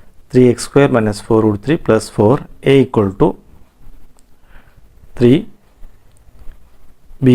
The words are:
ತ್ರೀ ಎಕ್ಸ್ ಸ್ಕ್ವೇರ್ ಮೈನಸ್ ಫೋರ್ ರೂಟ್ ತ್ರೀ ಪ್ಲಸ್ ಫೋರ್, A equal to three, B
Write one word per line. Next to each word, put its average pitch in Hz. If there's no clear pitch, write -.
ತ್ರೀ 127
ಎಕ್ಸ್ -
ಸ್ಕ್ವೇರ್ 143
ಮೈನಸ್ 107
ಫೋರ್ 110
ರೂಟ್ 104
ತ್ರೀ 147
ಪ್ಲಸ್ 110
ಫೋರ್, 113
A 139
equal 101
to 156
three, 120
B 127